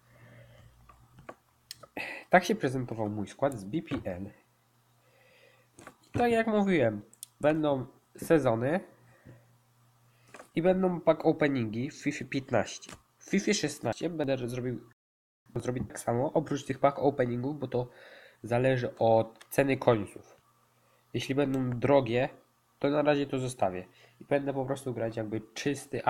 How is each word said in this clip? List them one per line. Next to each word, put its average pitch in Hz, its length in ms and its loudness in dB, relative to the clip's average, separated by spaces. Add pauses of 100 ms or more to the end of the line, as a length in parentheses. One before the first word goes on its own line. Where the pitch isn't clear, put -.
(2250)
Tak 180 140 6
się 214 100 0
prezentował 120 540 -4
mój 104 200 -6
skład 135 260 -2
z 98 100 -12
B 117 180 -6
P 110 280 -8
L. 95 200 -8 (1800)
I - 40 0
tak 240 140 4
jak 226 140 2
mówiłem, 175 560 2 (380)
będą 147 460 2 (300)
sezony 135 640 2 (1700)
i 165 80 0
będą 185 380 2
pack 156 240 2
openingi 135 680 2
w - 120 -18
fifa 143 220 -4
piętnaście. - 680 -4 (260)
W - 120 -20
fifa 202 220 2
szesnaście 160 580 -4
będę 135 380 -2
zrobił, 123 320 -6 (760)
zrobić 120 320 -4
tak - 120 -14
samo, 123 320 -2
oprócz 143 320 -2
tych 127 140 -6
pack 143 200 2
openingów, 131 600 -2
bo 127 100 -8
to 123 200 -4 (540)
zależy 123 560 0
od 113 520 2
ceny 139 260 2
końców. - 600 0 (760)
Jeśli 123 200 -4
będą 135 360 0
drogie, 123 580 4 (500)
to 143 120 2
na 147 120 2
razie 143 240 4
to 139 120 -4
zostawię. 95 480 -2 (340)
I - 40 -20
będę 139 300 0
po 135 100 -2
prostu 127 300 -6
grać 113 220 -4
jakby 110 240 -4 (140)
czysty 135 560 -6